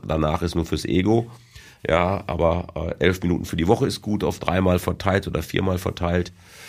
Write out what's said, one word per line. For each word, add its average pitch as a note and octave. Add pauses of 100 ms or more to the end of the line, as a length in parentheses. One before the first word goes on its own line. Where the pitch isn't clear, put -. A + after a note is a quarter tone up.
danach D#2
ist E2+
nur E2
fürs -
Ego. A2 (560)
Ja, F2+
aber, E2
äh, -
elf F2+
Minuten F2
für E2
die E2
Woche G#2
ist -
gut, G#2
auf -
dreimal F2+
verteilt F#2+
oder F2
viermal F#2
verteilt. F2 (360)